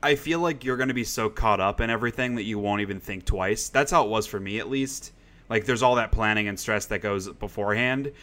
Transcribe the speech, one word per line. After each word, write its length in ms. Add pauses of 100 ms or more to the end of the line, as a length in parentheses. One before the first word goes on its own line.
I 120
feel 240
like 240
you're 140
gonna 160
be 100
so 260
caught 300
up 220
in 80
everything 460
that 80
you 160
won't 220
even 180
think 260
twice. 440
That's 220
how 140
it 40
was 180
for 120
me, 200
at 100
least. 420 (380)
Like, 160
there's 180
all 120
that 160
planning 360
and 120
stress 280
that 140
goes 280
beforehand, 840 (120)